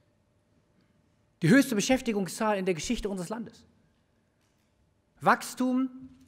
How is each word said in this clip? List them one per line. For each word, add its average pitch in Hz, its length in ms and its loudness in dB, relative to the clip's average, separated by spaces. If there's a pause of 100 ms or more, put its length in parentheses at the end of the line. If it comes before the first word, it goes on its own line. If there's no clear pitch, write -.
(1400)
Die 165 60 2
höchste 269 260 6
Beschäftigungszahl 208 840 0
in 190 80 -4
der 185 80 2
Geschichte 220 340 -4
unseres 185 220 -8
Landes. 226 360 -12 (1600)
Wachstum, 254 680 0 (380)